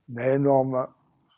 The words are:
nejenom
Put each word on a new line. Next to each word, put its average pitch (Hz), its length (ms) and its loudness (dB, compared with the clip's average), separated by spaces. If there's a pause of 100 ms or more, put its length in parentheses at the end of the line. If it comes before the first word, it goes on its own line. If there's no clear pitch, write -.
nejenom 131 800 0 (500)